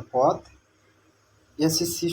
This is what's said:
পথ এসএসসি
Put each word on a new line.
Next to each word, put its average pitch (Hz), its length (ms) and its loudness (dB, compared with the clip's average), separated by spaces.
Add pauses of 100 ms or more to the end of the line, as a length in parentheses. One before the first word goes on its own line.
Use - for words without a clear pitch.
(120)
পথ 139 260 2 (1200)
এসএসসি 160 540 -2